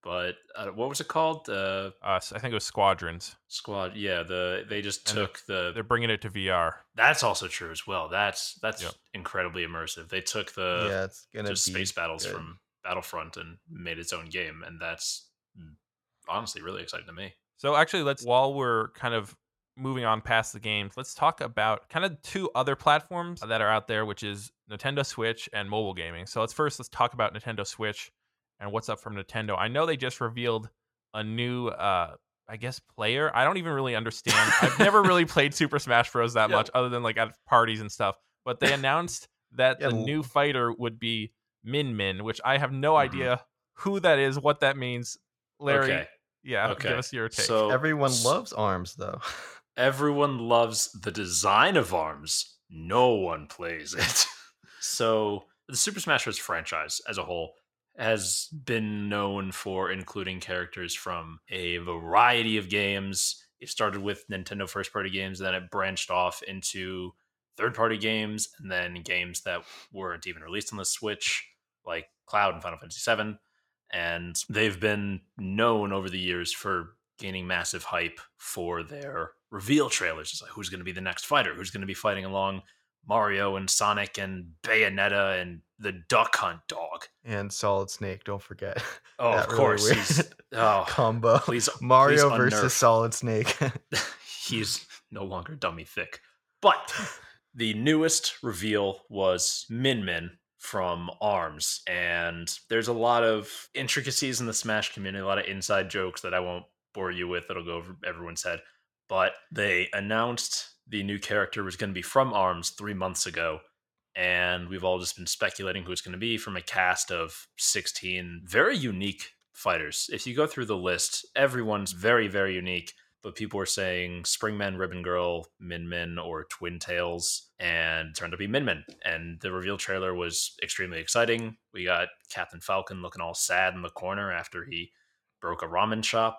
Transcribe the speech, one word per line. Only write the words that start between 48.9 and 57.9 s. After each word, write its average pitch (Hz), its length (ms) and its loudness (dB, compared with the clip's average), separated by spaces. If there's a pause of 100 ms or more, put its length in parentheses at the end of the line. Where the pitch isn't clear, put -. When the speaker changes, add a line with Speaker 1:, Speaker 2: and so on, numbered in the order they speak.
Speaker 3:
though. - 260 -8 (280)
<laughs> - 280 -20
Speaker 1:
Everyone 139 600 4
loves 117 540 4
the 104 180 -6
design 101 680 4
of 92 160 4
arms. 78 640 -2 (140)
No 92 400 4
one 85 360 0
plays 85 480 -8
it. - 360 2
<laughs> - 60 -16 (420)
So 107 680 2 (220)
the 135 80 -6
Super 202 220 0
Smash 151 260 2
Bros. 107 140 -4
franchise 80 720 -4
as 98 100 -4
a 92 60 -2
whole 85 300 -6 (440)